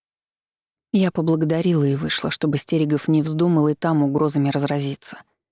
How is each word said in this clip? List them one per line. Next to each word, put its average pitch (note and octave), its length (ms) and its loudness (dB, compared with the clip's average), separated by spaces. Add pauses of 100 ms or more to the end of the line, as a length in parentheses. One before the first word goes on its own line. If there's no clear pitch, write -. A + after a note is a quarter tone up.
(920)
Я F#3+ 180 2
поблагодарила D#3+ 720 0
и C#3 120 2
вышла, D3 360 -6
чтобы C#3+ 260 -2
Стерегов D3+ 500 -2
не D#3 140 4
вздумал D#3 460 2
и D3+ 80 0
там D#3 280 0
угрозами C#3+ 460 0
разразиться. C#3+ 720 -4 (300)